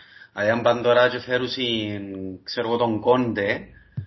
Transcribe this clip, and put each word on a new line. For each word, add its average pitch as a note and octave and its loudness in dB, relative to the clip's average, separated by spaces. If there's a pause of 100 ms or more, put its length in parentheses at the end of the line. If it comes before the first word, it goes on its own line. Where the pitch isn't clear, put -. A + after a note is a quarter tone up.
(320)
Δηλαδή, G#2 0
αν A#2 2
πάνε A#2+ 2
τώρα A#2+ 6
και B2 -4
φέρουν, B2 -2 (960)
ξέρω A2+ -6
εγώ, A#2 0
τον A2+ 0
Κόντε, A#2+ 2 (460)